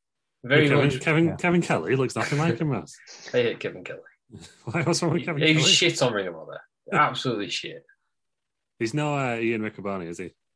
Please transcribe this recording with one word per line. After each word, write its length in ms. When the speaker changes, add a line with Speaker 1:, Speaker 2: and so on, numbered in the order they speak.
Speaker 1:
Very 240
Speaker 2:
Kevin, 180
Speaker 1:
much. 140
Speaker 2:
Kevin, 260
Speaker 3:
Yeah. 100
Speaker 2:
Kevin 260
Kelly 340
looks 200
nothing 220
like 220
him, 100
Ross. 240
Speaker 1:
<laughs> 200
I 80
hate 180
Kevin 240
Kelly. 160
Speaker 2:
<laughs> 340
Why, 180
what's 200
wrong 100
with 80
Speaker 1:
He, 60
Speaker 2:
Kevin 160
Speaker 1:
he's 160
Speaker 2:
Kelly? 120
Speaker 1:
shit 320
on 100
Ring 160
of 80
Honor. 240
Absolutely 580
shit. 340
Speaker 2:
He's 160
no, 220
uh, 200
Ian 260
Riccaboni, 460
is 100
he? 140